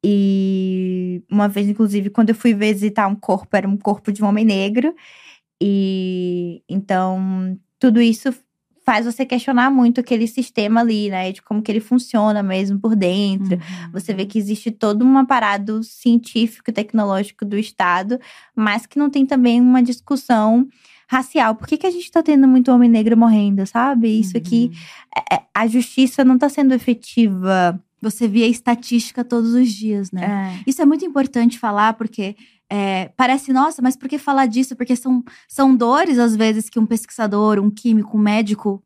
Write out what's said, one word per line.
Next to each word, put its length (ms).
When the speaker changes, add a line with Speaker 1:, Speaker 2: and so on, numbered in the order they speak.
Speaker 1:
E 1300
uma 200
vez, 180
inclusive, 420
quando 200
eu 60
fui 180
visitar 540
um 80
corpo, 420
era 100
um 80
corpo 380
de 100
um 40
homem 180
negro. 500
E 1080
então, 880
tudo 220
isso 320
faz 200
você 200
questionar 440
muito 300
aquele 280
sistema 520
ali, 300
né? 240
De 80
como 200
que 80
ele 120
funciona 600
mesmo 380
por 160
dentro. 600
Speaker 2:
Uhum. 360
Speaker 1:
Você 220
vê 120
que 140
existe 320
todo 320
um 140
aparato 680
científico 840
e 40
tecnológico 680
do 140
Estado, 600
mas 300
que 120
não 120
tem 160
também 340
uma 240
discussão 840
racial. 460
Por 120
que 100
que 100
a 40
gente 180
tá 140
tendo 240
muito 240
homem 180
negro 280
morrendo, 480
sabe? 560
Isso 160
aqui, 340
Speaker 2:
Uhum. 580
Speaker 1:
é, 60
é, 60
a 140
justiça 560
não 140
tá 100
sendo 260
efetiva. 1040
Speaker 2:
Você 280
via 180
a 40
estatística 720
todos 300
os 160
dias, 420
né? 420
Speaker 1:
É. 40
Speaker 2:
Isso 120
é 40
muito 180
importante 540
falar, 360
porque, 420
é, 480
parece, 340
"Nossa, 300
mas 140
por 120
que 120
falar 260
disso?" 300
Porque 200
são, 280
são 280
dores, 440
às 160
vezes, 340
que 80
um 80
pesquisador, 720
um 140
químico, 440
um 60
médico 640